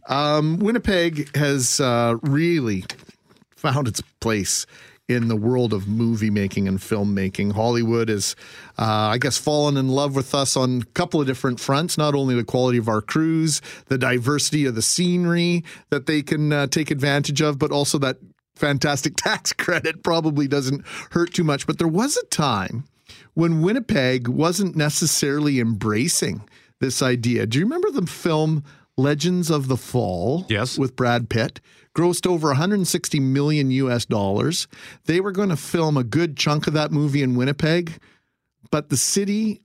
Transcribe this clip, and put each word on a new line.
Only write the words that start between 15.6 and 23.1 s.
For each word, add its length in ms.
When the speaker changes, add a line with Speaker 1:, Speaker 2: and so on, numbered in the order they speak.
Speaker 1:
that 160
they 160
can, 300
uh, 160
take 240
advantage 480
of, 180
but 140
also 260
that 200
fantastic 600
<laughs> 20
tax 340
credit 500
probably 460
doesn't 360
hurt 220
too 120
much. 220
But 120
there 80
was 300
a 100
time 580